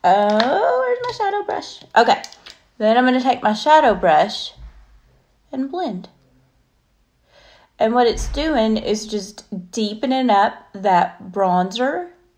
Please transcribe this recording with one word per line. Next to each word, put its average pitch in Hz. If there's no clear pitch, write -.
Oh, 226
where's 494
my 480
shadow 403
brush? -
Okay, 233
then 220
I'm 254
gonna 254
take 254
my 214
shadow 302
brush 180
and 269
blend. 247
And 220
what 247
it's -
doing 269
is 214
just -
deepening 240
up 202
that 185
bronzer 196